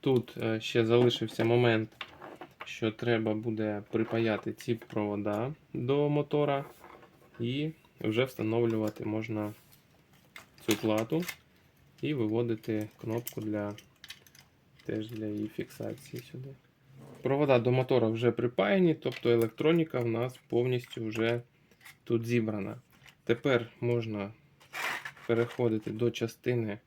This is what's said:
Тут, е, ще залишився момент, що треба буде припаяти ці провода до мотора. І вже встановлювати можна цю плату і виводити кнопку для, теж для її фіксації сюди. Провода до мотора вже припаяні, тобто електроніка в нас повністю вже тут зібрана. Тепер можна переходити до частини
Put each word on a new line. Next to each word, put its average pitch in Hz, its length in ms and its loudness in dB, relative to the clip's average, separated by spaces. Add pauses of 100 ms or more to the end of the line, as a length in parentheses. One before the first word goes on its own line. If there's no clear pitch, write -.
Тут, 127 360 2
е, 113 240 -2
ще 113 260 2
залишився 117 580 4
момент, 117 440 4 (760)
що - 260 -4
треба 110 440 0
буде 107 560 -4
припаяти 113 640 0
ці - 220 -4
провода 104 800 -4 (220)
до 143 340 0
мотора. 143 560 0 (760)
І 139 300 -2 (300)
вже 110 240 2
встановлювати 113 800 -2
можна 107 480 -4 (1120)
цю 107 100 2
плату 113 480 0 (760)
і 147 140 -2
виводити 113 760 -2 (120)
кнопку 117 400 -6
для, 104 320 -4 (1120)
теж 110 260 -6
для 107 160 -8
її 104 220 -6
фіксації - 760 -10
сюди. 131 260 -16 (720)
Провода 135 360 4
до 123 140 4
мотора 127 360 4
вже 113 240 2
припаяні, 180 600 4
тобто 127 360 -2
електроніка 139 720 2
в 120 60 -2
нас 117 420 -2
повністю 123 580 -2
вже 113 340 0 (680)
тут 113 200 0
зібрана. 110 500 0 (480)
Тепер 123 440 2 (120)
можна 110 500 -2 (960)
переходити 117 640 0
до 117 200 0
частини 117 760 -4